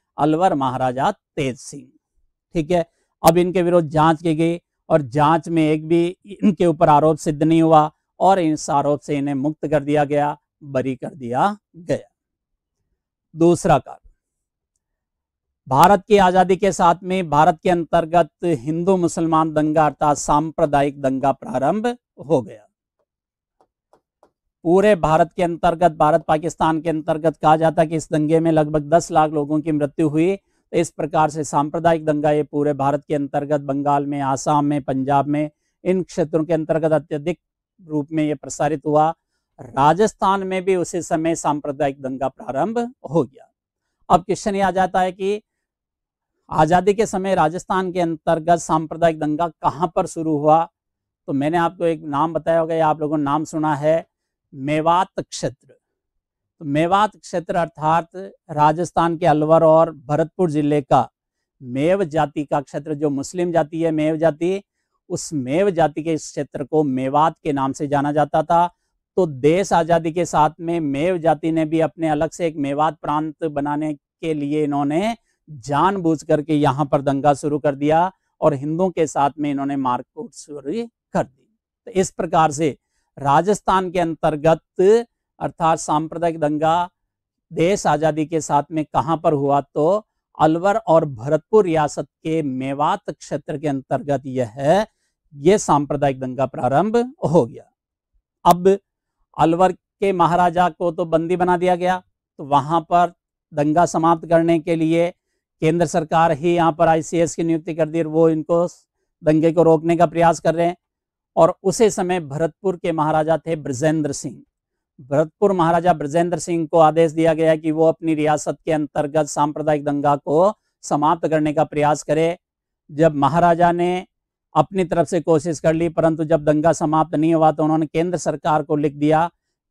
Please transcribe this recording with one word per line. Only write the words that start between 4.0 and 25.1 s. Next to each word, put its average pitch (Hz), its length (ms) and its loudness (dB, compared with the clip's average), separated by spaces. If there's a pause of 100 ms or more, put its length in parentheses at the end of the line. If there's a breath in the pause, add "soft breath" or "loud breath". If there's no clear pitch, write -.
की 165 120 -2
गई 165 260 -2 (280)
और 160 140 2
जांच 147 460 0
में 165 140 0
एक 156 260 -2
भी 170 180 2 (200)
इनके 190 400 0
ऊपर 160 220 2
आरोप 151 280 4
सिद्ध 151 260 -4
नहीं 160 200 4
हुआ 156 280 4 (300)
और 190 180 4
इस 156 320 -2
आरोप 143 300 0
से 147 180 -4
इन्हें 143 160 -4
मुक्त 147 320 -4
कर 143 180 0
दिया 147 200 2
गया, 143 320 -2 (260)
बरी 131 340 -4
कर - 180 -14
दिया 139 420 -2 (200)
गया। 156 320 -6 (1300)
दूसरा 165 420 2
कारण, - 320 -10 (1600)
भारत 175 400 4
की 208 80 6
आजादी 185 400 4
के 190 160 0
साथ 175 300 2
में 185 280 -4
भारत 156 320 4
के 185 80 0
अंतर्गत 165 600 0 (140)
हिंदू 165 520 0
मुसलमान 165 560 0
दंगा 151 340 2
अर्थात 147 300 0
सांप्रदायिक 147 880 0
दंगा 135 300 0
प्रारंभ 143 540 -2 (420)
हो 143 140 2
गया। 104 260 -18 (2000)
पूरे 190 320 4
भारत 160 360 2